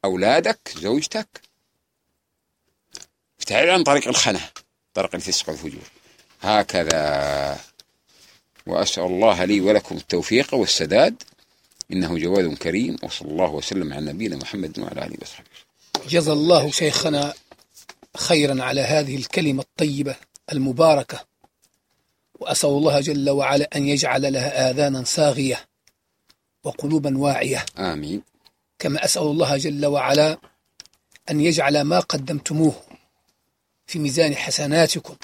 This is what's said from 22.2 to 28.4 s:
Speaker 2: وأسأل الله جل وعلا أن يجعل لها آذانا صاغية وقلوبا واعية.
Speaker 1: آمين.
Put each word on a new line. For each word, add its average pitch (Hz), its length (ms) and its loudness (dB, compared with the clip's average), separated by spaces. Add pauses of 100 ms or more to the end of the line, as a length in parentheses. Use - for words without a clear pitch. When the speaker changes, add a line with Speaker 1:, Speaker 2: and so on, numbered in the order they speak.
Speaker 2:
وأسأل 151 300 0
الله 143 300 4
جل 139 300 0
وعلا 139 460 2
أن 139 120 0
يجعل 135 460 0
لها 135 360 0
آذانا 135 340 0
صاغية 135 640 0 (960)
وقلوبا 143 540 -2
واعية. 135 480 -2 (120)
Speaker 1:
آمين. 82 440 -6 (580)